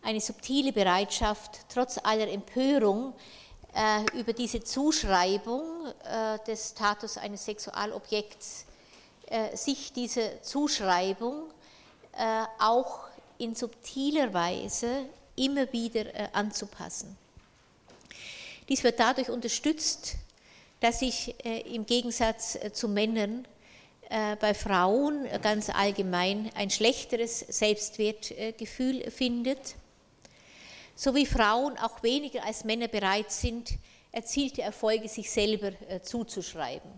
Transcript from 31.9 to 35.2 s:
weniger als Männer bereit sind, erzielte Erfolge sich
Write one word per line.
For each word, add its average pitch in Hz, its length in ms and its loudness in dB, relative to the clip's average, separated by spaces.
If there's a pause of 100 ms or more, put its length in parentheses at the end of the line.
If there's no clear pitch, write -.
weniger 262 420 0
als 220 200 -6
Männer 226 240 0
bereit 208 420 0
sind, 233 400 -4 (420)
erzielte 269 500 -2
Erfolge 220 460 0
sich - 220 -8